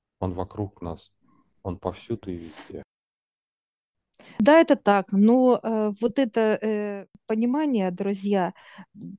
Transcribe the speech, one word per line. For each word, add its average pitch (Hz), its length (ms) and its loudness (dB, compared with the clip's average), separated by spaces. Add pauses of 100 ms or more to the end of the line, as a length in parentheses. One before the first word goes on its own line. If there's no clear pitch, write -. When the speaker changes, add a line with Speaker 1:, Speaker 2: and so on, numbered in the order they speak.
(200)
Speaker 1:
он 92 140 -4
вокруг 92 480 -10
нас, 82 300 -12 (500)
он 92 160 -10
повсюду - 540 -10
и 87 40 -10
везде. 82 480 -16 (1600)
Speaker 2:
Да, 294 200 8
это 311 160 4
так. 202 360 2
Но, 240 500 4
э, 214 380 -2
вот 240 180 -2
это, 220 440 0
э, 208 440 -6 (200)
понимание, 240 640 -2
друзья, 196 640 -2 (640)